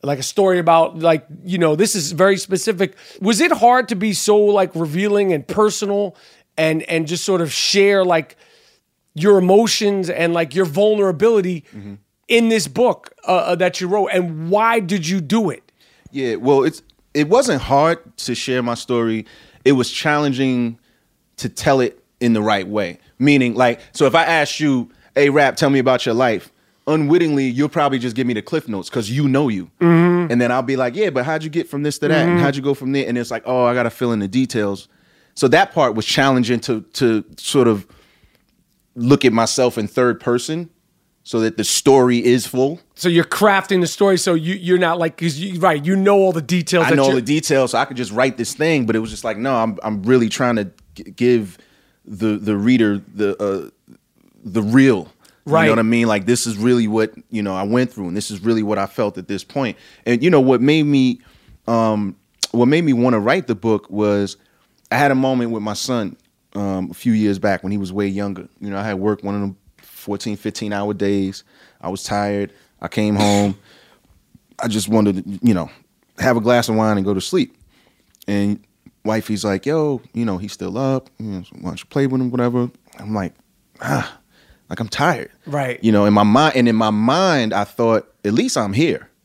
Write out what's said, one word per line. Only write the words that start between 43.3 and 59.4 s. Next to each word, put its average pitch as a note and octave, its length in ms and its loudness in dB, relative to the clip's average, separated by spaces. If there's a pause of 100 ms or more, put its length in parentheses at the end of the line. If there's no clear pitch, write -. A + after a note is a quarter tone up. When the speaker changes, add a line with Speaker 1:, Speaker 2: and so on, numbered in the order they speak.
Speaker 1:
the E3+ 60 0
story G3 300 0
so F3 180 0
you, D#3+ 200 -2
you're F3+ 240 0
not, F3 200 0
like, E3 180 -2
'cause E3 220 -4
you, F3+ 220 -8
right, D#3 240 0
you F#3 120 0
know G3 220 4
all F#3+ 140 2
the E3 80 -4
details E3+ 460 0
Speaker 2:
I B2+ 40 2
Speaker 1:
that D3+ 60 4
Speaker 2:
know C#3 80 4
all C3+ 60 4
Speaker 1:
you're C3 100 2
Speaker 2:
the A2+ 60 -8
details, C#3 460 0
so A#2+ 60 0
I B2 60 2
could B2+ 120 -12
just A#2 160 -6
write B2 260 0
this A#2 160 -6
thing, D3+ 320 0
but A2 100 0
it A2 40 0
was A2 100 -8
just - 140 -14
like, A2 120 -4
no, C3 200 -4
I'm, A2+ 260 -2
I'm G#2+ 220 -6
really A#2+ 240 4
trying A#2+ 280 -2
to G2+ 140 -4 (240)
g-, G#2 100 -18
give A2+ 540 0 (460)
the, G#2+ 340 -4
the G#2 180 -2
reader G#2+ 460 2 (120)
the, G2+ 280 -2
uh, F#2+ 280 -4 (760)
the G#2+ 180 -4
real. A2+ 460 4 (380)
You C#3+ 60 -2
Speaker 1:
Right. D#3+ 140 4
Speaker 2:
know - 60 4
what A2+ 80 4
I - 20 2
mean? A#2 240 2
Like, G#2 200 0
this A#2 200 0
is A2+ 100 -6
really A#2+ 320 2
what, A2 240 0 (180)
you G#2+ 120 -4
know, G2 140 -4
I F#2+ 80 -4
went B2 280 -2
through, G2+ 160 -10
and F2 80 -6
this G#2+ 140 -6
is G2+ 100 -10
really A2+ 220 0
what G#2 160 -2
I G2 80 -4
felt G#2 320 -6
at F#2 100 -14
this G2+ 160 -8